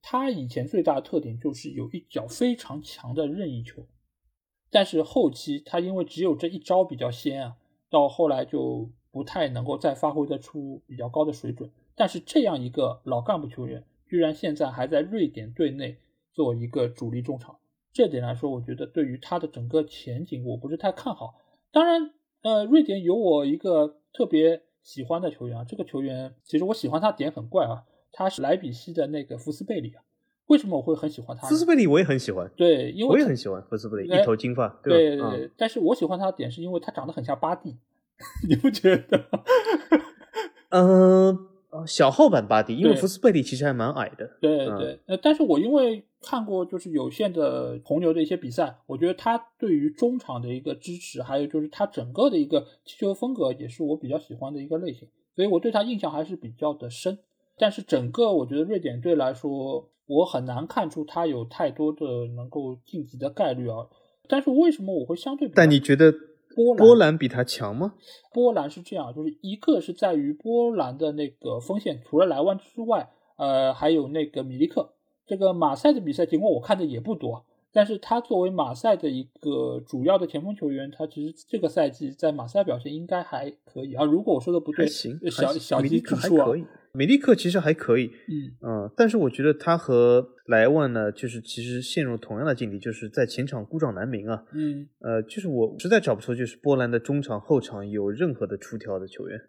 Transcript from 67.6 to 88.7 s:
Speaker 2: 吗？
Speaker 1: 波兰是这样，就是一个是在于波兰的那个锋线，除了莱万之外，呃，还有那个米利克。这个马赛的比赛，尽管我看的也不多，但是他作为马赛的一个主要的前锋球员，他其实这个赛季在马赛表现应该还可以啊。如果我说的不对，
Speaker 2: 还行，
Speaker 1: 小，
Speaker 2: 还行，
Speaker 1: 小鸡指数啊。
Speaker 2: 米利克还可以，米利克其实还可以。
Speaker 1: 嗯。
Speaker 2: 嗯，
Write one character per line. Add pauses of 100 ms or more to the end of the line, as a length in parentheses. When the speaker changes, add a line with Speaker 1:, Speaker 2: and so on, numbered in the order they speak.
Speaker 2:
吗？ (380)
Speaker 1:
波
兰
是
这
样，
就
是
一
个
是
在
于
波
兰
的
那
个
锋
线，
除
了
莱
万
之
外， (280)
呃，
还
有
那
个
米
利
克。 (340)
这
个
马
赛
的
比
赛，
尽
管
我
看
的
也
不
多， (260)
但
是
他
作
为
马
赛
的
一 (160)
个
主
要
的
前
锋
球
员，
他
其
实 (140)
这
个
赛
季
在
马
赛
表
现
应
该
还 (140)
可
以
啊。
如
果
我
说
的
不
对，
Speaker 2:
还
行， (120)
Speaker 1:
小，
Speaker 2:
还
行，
Speaker 1:
小
鸡
指
数
啊。
Speaker 2:
米
利
克
还
可
以， (280)
米
利
克
其
实
还
可
以。 (200)
Speaker 1:
嗯。 (100)
Speaker 2:
嗯，